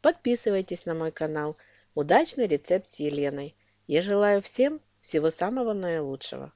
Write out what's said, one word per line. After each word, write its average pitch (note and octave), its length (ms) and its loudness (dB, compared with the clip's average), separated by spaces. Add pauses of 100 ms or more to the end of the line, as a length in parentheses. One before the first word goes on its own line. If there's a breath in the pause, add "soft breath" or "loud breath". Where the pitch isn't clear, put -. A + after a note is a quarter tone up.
подписывайтесь A3 840 0
на E3 80 -2
мой D#3+ 180 -2
канал. D#3 440 -4 (380 soft breath)
Удачный G#3+ 520 2
рецепт F3+ 420 0
с - 80 -20
Еленой. C#3+ 600 -4 (300)
Я D#3 160 2
желаю G3+ 400 2
всем D4 380 0 (200)
всего D#3+ 300 0
самого A3+ 420 -2
наилучшего. D3+ 840 -6